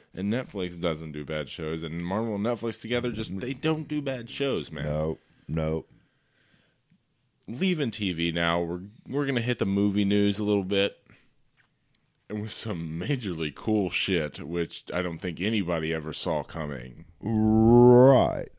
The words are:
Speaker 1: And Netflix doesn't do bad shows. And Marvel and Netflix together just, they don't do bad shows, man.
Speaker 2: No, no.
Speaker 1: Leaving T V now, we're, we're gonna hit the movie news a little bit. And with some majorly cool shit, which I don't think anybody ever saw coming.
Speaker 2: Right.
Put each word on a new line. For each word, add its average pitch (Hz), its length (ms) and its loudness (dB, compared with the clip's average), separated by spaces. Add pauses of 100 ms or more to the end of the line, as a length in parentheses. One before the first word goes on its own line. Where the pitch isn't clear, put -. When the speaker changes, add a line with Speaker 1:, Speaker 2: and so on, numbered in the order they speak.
(160)
Speaker 1:
And 101 160 -4
Netflix 92 480 -6
doesn't 80 320 -4
do 73 140 -8
bad 78 240 -6
shows. 80 340 -6
And 82 220 -8
Marvel 107 300 -2
and 101 100 -2
Netflix 113 360 -4
together 120 300 -4
just, 98 280 -8
they 127 160 -8
don't 156 320 -4
do 151 160 -4
bad 127 260 -8
shows, 117 420 -6
man. 76 140 -8
Speaker 2:
No, 78 320 -2 (300)
no. 78 380 -2 (1600)
Speaker 1:
Leaving 151 440 -2
T 101 220 -2
V 82 180 0
now, 85 300 0
we're, 87 200 -4 (260)
we're 139 180 -4
gonna 131 160 -2
hit 120 160 -2
the 113 80 0
movie 101 400 2
news 101 320 2
a 107 60 -4
little 101 220 2
bit. 98 320 0 (1300)
And 107 120 -6
with 107 100 -6
some 85 500 -6
majorly 92 540 -4
cool 104 340 0
shit, 82 520 -2
which 82 420 -6 (100)
I 87 80 -2
don't 85 180 -4
think 85 200 -6
anybody 85 540 -2
ever 80 180 -6
saw 80 320 -4
coming. 67 640 -10 (160)
Speaker 2:
Right. 110 1400 8